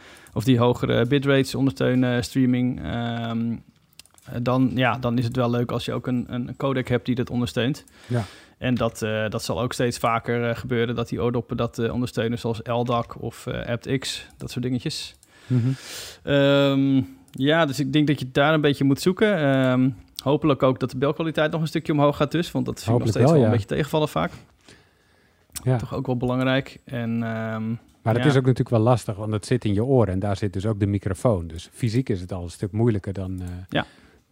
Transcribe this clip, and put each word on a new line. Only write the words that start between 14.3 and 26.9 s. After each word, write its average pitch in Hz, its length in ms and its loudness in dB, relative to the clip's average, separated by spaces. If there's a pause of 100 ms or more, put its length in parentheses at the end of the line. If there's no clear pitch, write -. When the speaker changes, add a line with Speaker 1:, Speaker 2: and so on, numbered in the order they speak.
Speaker 1:
dat - 140 -12
soort 127 120 -6
dingetjes. 131 520 -6 (320)
Speaker 2:
Mhm. 123 200 2 (560)
Speaker 1:
Ehm, 139 800 4 (300)
ja, 151 340 2
dus 135 140 -2
ik 135 140 -2
denk 151 140 4
dat 147 120 2
je 127 120 -8
daar 147 220 4
een 156 80 2
beetje 143 220 2
moet 139 180 4
zoeken. 196 360 2
Ehm, 131 520 4 (340)
hopelijk 147 400 2
ook 131 160 4
dat 131 120 -4
de 131 60 -8
belkwaliteit 156 540 0
nog 165 100 -2
een 160 60 -2
stukje 160 260 -2
omhoog 147 240 4
gaat 147 140 0
dus, 170 200 -2
want 127 140 -2
dat 123 80 -4 (100)
vind - 40 -10
ik 113 60 4
nog 120 100 4
Speaker 2:
Hopelijk 110 140 2
Speaker 1:
steeds 117 140 6
Speaker 2:
wel, - 20 8
Speaker 1:
wel 151 80 8
Speaker 2:
ja. 117 40 6
Speaker 1:
een 117 140 4
beetje - 160 -4
tegenvallen 151 340 0
vaak. 85 220 -2 (1300)
Speaker 2:
Ja. 127 140 2
Speaker 1:
Toch 101 160 -6
ook 139 120 -4
wel 127 120 0
belangrijk. 131 680 0
En, 117 240 -6 (140)